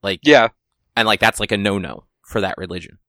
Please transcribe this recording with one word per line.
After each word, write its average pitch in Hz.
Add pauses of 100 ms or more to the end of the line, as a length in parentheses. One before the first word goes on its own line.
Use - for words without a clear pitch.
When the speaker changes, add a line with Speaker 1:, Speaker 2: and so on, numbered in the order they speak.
Speaker 1:
Like, 98
Speaker 2:
Yeah. 131 (480)
Speaker 1:
and, 113
like, 104
that's, 110
like, 104
a 104
no-no 98 (180)
for -
that 95
religion. 90 (100)